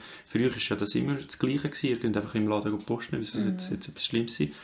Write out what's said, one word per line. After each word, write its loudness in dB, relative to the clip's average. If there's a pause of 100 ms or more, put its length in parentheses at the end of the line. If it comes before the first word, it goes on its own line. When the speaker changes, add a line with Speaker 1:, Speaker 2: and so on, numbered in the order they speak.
(260)
Speaker 1:
für 2
euch 4
ist -2
ja 2
das 0
immer 2
das -6
Gleiche 2
gewesen. -2
Ihr 2
könnt 2
einfach -2
im 4
Laden 2
go 0
posten, -2
wieso -4
sollte 2
das -8
Speaker 2:
Mhm. -2
Speaker 1:
jetzt -8
etwas -6
Schlimmes 0
sein? 0 (120)